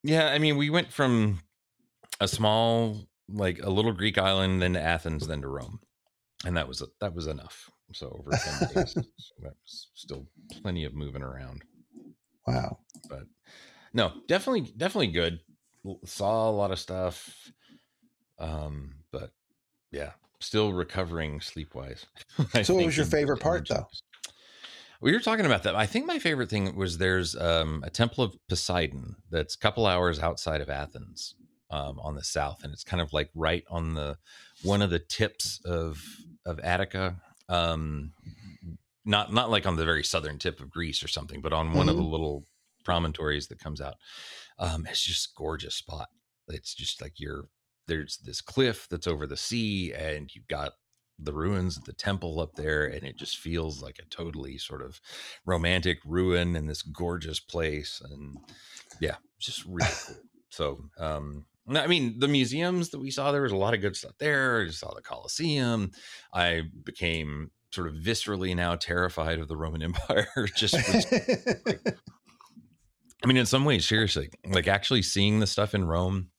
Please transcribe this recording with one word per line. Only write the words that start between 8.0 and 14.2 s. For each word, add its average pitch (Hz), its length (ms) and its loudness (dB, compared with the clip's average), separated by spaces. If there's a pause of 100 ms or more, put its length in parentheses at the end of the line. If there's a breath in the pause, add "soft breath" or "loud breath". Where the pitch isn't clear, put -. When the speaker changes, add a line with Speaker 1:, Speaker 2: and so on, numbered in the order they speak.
Speaker 1:
over 69 120 -10
ten - 440 0
days, - 200 2
Speaker 2:
<laughs> - 240 -4
Speaker 1:
so - 240 -20
that 69 200 -12
was - 320 -18
still 69 320 -12 (360)
plenty 90 220 -2
of 65 100 -8
moving 69 280 -6
around. 65 400 -10 (840)
Speaker 2:
Wow. - 320 -2 (300)
Speaker 1:
But 67 160 -12 (680 loud breath)
no, 98 200 2 (160)